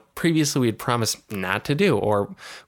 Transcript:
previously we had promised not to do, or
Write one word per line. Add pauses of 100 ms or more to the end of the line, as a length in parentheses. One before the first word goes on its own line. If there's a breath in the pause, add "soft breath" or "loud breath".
(160)
previously
we
had
promised
not
to
do,
or (320 loud breath)